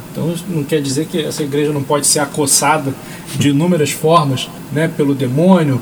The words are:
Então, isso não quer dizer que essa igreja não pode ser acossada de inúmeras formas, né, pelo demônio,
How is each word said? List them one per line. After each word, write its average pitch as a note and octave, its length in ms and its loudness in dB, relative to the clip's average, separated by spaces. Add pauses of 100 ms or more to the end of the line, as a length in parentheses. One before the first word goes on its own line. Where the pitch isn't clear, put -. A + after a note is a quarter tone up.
(100)
Então, D3 220 -4
isso E3+ 160 -8
não D#3+ 160 -2
quer D#3 180 0
dizer C#3 240 -2
que E3 160 -4
essa D3 200 -6
igreja D3 300 0
não C#3+ 120 -2
pode C#3+ 220 0
ser - 120 2
acossada C#3+ 760 0 (460)
de C#3+ 120 4
inúmeras D#3 400 2
formas, D#3 600 2 (220)
né, D#3 160 0
pelo C#3+ 260 0
demônio, C#3 680 2